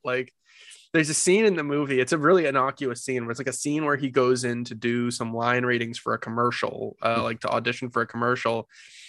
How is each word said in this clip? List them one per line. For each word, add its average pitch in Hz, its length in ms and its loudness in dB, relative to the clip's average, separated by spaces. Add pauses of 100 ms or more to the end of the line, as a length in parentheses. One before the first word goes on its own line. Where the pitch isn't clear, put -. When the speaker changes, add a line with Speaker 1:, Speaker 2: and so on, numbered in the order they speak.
Speaker 1:
Like, 127 300 -4 (600)
there's 160 160 4
a 156 40 -2
scene 196 320 4
in 202 100 4
the 156 80 -2
movie, 143 360 0
it's 127 140 2
a 165 40 2
really 165 280 4
innocuous 135 580 0
scene 127 200 -4
where 117 80 -6
it's, 117 80 -6
like, 135 80 -4
a 127 60 -4
scene 151 320 -2
where 143 120 0
he 135 120 -2
goes 127 340 4
in 120 220 -2
to 120 100 -12
do 120 360 -2
some 117 220 -6
line 120 320 0
readings 117 320 -2
for - 160 -4
a 113 60 -4
commercial, 113 840 -2
uh, 113 180 2
Speaker 2:
Mm. 117 40 0
Speaker 1:
like, 117 180 -4
to - 80 -4
audition 117 400 -2
for 120 120 0
a 110 60 -2
commercial. 117 600 0 (420)